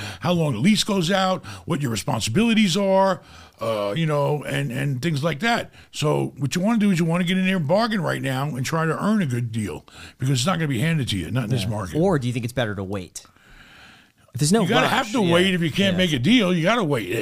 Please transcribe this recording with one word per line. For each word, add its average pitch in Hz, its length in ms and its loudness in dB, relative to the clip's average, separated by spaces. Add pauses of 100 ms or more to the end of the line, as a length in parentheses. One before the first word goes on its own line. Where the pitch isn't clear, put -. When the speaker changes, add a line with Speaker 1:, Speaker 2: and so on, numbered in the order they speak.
(200)
Speaker 1:
how 160 120 -2
long 160 200 2
the 104 80 -2
lease 196 240 4
goes 190 260 0
out, 190 340 0 (200)
what 160 180 -2
your 131 80 -2
responsibilities 160 840 0
are, 190 440 2 (400)
uh, 107 360 -2
you 165 100 0
know, 143 380 0
and, 143 260 -4
and 131 320 -4
things 151 220 -2
like 156 160 -2
that. 233 320 -2 (180)
So 143 480 -2
what 127 160 -4
you 185 60 -2
wanna 220 180 2
do 202 140 4
is 160 80 2
you 170 40 2
wanna 170 200 0
get 180 120 0
in 185 100 0
there 190 100 0
and 160 100 -2
bargain 214 340 2
right 135 220 -2
now 135 320 -2
and 135 100 -4
try 160 220 0
to 156 180 0
earn 208 180 2
a 165 40 0
good 120 240 -2
deal 98 340 -6 (340)
because 131 200 0
it's 123 80 0
not 180 120 0
gonna 160 100 -2
be 135 120 -2
handed 151 280 0
to 101 80 -2
you, 85 160 -4
not 120 120 0
in 104 60 -6
this 127 120 0
Speaker 2:
Yeah. 92 80 -2
Speaker 1:
market. 104 280 -6
Speaker 2:
Or 175 220 2
do 120 80 -2
you 120 40 -2
think 113 120 -4
it's 120 100 -6
better 107 220 -2
to 98 80 -6
wait? 92 400 -8 (1120)
If 120 60 -8
there's 147 120 2
no 220 100 4
Speaker 1:
You 170 60 0
gotta 247 140 4
Speaker 2:
rush, - 100 0
Speaker 1:
have 233 200 0
to 226 120 2
Speaker 2:
yeah. 170 80 2
Speaker 1:
wait 185 220 4
if 170 80 0
you 160 100 0
can't 190 220 2
Speaker 2:
Yeah. 170 40 0
Speaker 1:
make 185 140 2
a 135 80 0
deal. 185 340 4
You 165 80 0
gotta 214 220 2
wait. 123 260 -2 (120)